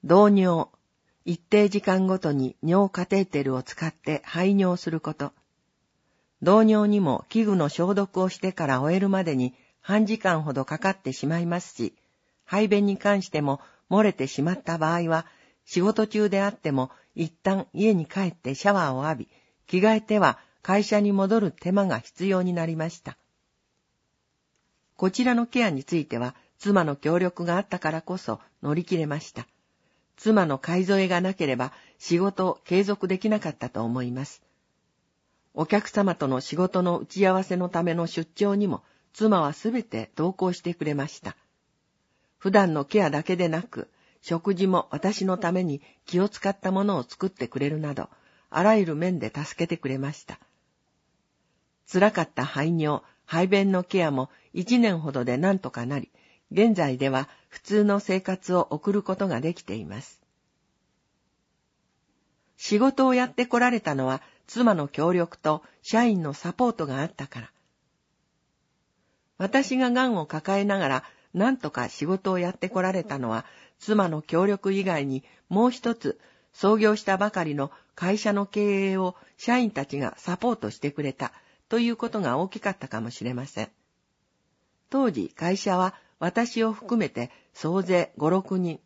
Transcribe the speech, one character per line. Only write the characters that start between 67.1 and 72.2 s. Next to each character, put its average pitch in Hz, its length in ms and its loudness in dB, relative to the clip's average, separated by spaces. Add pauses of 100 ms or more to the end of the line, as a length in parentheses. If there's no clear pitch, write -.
た 139 120 -12
か 123 140 -14
ら。 113 100 -16 (1900)
私 262 380 0
が 254 140 2
が 254 160 2
ん 233 100 0
を 160 80 -2
抱 160 340 -2
え 202 60 0
な 202 140 0
が 165 100 0
ら 131 160 -2 (300)
何 247 240 2
と 151 120 -6
か 123 200 -4
仕 - 160 -6
事 190 260 -2